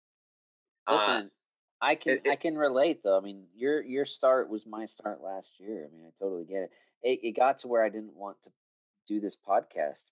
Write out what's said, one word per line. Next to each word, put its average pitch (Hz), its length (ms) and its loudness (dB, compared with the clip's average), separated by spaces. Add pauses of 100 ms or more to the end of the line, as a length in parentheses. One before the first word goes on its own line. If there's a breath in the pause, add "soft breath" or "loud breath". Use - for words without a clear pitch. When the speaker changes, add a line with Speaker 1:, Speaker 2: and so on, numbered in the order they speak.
(880)
Speaker 1:
Uh, 107 60 2
Speaker 2:
Listen, 101 380 2 (520)
I 147 140 4
can, 151 160 -2
Speaker 1:
it, - 120 0
it 139 60 4
Speaker 2:
I 139 60 2
can 165 200 -2
relate, 143 460 2
though. 95 160 4
I - 20 0
mean, 98 220 -12 (120)
your, 135 280 0
your 131 240 -2
start 131 420 2
was 107 160 -6
my 110 220 -10
start 101 340 -8
last 95 380 -10
year. 95 280 -10
I 78 80 -20
mean, 82 120 -20
I 82 120 -20
totally 95 260 -4
get 95 180 -6
it. 87 80 -8 (320 soft breath)
It, 127 220 0
it 113 80 -4
got 131 260 2
to 131 100 -14
where 117 160 4
I 104 60 0
didn't 107 260 -12
want 98 260 -14
to - 80 -20 (560)
do 104 140 -2
this 101 160 -6
podcast 90 760 -2